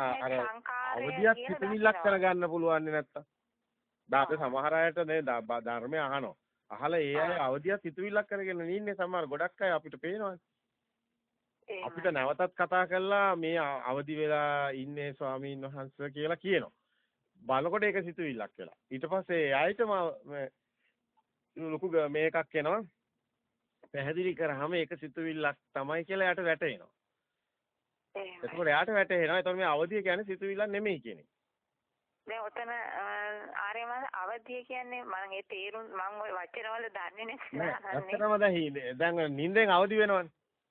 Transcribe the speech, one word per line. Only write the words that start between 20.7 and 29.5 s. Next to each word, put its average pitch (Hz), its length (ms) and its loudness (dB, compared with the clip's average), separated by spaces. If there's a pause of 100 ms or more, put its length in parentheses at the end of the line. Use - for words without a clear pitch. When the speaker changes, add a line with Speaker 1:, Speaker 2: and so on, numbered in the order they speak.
Speaker 2:
ලොකු 160 320 -4
ග-, 156 200 4
මේකක් 156 460 0
එනවා. 160 260 2 (1040)
පැහැදිලි 156 500 -2
කරාම 151 380 -2
ඒක 165 220 0
සිතුවිල්ලක් 156 640 -4 (120)
තමයි 151 360 -4
කියලා 190 220 2
එයාට 180 160 2
වැටහෙනවා. 156 480 0 (1200)
Speaker 1:
එහෙමයි. 185 260 -10
Speaker 2:
එතකොට 160 260 -2
එයාට 156 220 4
වැටහෙනවා. 185 500 4
එතකොට 180 160 0